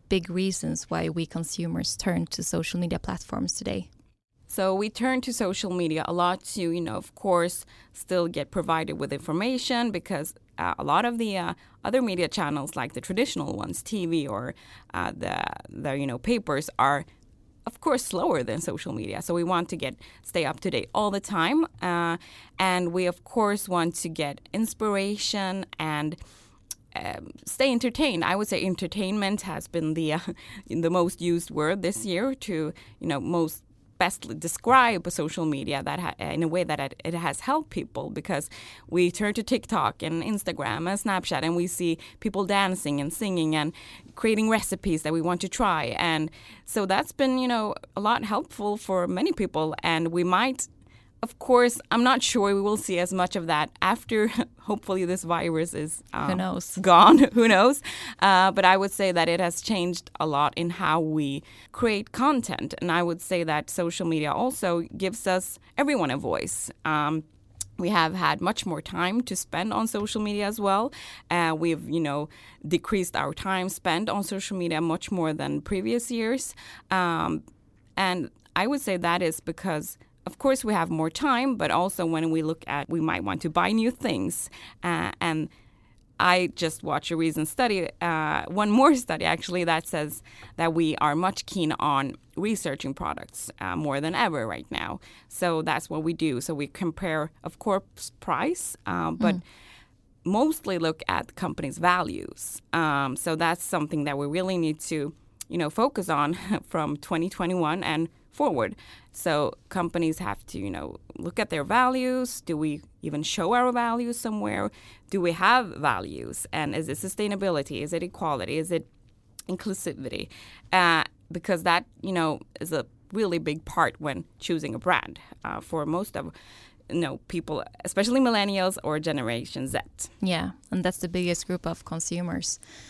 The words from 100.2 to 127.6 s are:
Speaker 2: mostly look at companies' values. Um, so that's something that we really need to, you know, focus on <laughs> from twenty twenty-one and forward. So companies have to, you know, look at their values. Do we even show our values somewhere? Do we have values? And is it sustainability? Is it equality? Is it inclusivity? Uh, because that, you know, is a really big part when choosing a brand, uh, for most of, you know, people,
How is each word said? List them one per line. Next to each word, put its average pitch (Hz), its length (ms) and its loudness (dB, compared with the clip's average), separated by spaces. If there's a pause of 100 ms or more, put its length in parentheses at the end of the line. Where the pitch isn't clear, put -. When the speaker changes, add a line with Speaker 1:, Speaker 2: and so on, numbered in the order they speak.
Speaker 2:
mostly 208 540 2
look 160 300 0
at - 280 -2
companies' - 420 -4
values. 160 800 -2 (120)
Um, 143 440 2
so 160 180 -2
that's 165 300 0
something 151 400 -2
that 143 140 -2
we 143 80 -2
really 185 320 0
need 156 220 0
to, 151 340 -4 (340)
you - 100 -4
know, 156 120 -2
focus 220 380 0
on 151 260 2 (160)
<laughs> - 180 -2
from 151 300 -2
twenty 165 320 -2
twenty-one 175 520 0
and 160 260 0 (220)
forward. 127 460 0 (340)
So 147 420 0 (160)
companies 170 500 -2
have - 280 -8
to, - 120 -12
you 98 120 -4
know, 76 260 -8 (200)
look - 240 -6
at 208 100 -2
their 147 140 -2
values. 254 760 0
Do 165 160 -4
we 151 260 -4 (200)
even 147 220 -4
show 190 280 0
our 247 200 4
values 240 440 -2
somewhere? 208 540 -2 (400)
Do 196 100 0
we 170 120 2
have 208 340 4
values? 90 840 -4
And 147 240 -2
is 160 120 -4
it 147 100 -4
sustainability? 190 840 -2
Is 151 100 -6
it 165 100 -2
equality? 151 560 -2
Is 160 120 -4
it 165 160 0 (600)
inclusivity? - 800 -6 (440)
Uh, 170 300 6 (300)
because 175 320 -2
that, 175 200 4 (160)
you 190 120 -4
know, 160 280 0 (200)
is 170 120 -4
a 139 140 -2 (260)
really 185 260 0
big 156 260 -4
part - 340 2
when 135 260 -6 (140)
choosing 151 360 -4
a - 40 -8
brand, - 400 0 (260)
uh, - 160 -6
for 156 240 -4
most 170 320 -4
of, 160 140 -6 (580)
you 170 120 -2
know, 135 260 -2
people, 160 380 -4 (200)